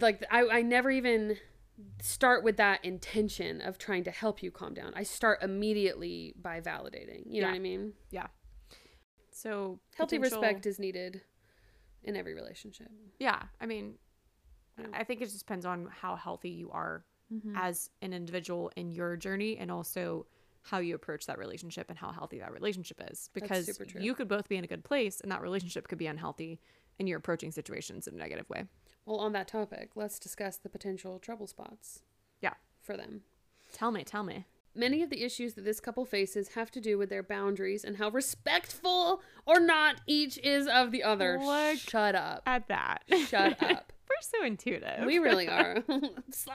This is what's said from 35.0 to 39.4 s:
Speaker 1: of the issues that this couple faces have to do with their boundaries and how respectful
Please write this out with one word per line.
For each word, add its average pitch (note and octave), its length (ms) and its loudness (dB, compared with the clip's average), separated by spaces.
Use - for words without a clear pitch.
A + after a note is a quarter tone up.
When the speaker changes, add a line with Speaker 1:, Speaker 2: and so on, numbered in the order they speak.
Speaker 1:
of D#4 80 -2
the B3+ 140 -4
issues A#3+ 300 -4
that G3 100 -10
this G#3+ 160 -2
couple B3 240 -4
faces G3 460 0
have A3+ 220 -4
to B3+ 80 -8
do G#3 180 2
with G3+ 120 0
their G3 140 -4
boundaries G3+ 600 -2
and G#3 120 -4
how G#3 140 0
respectful F4 1120 2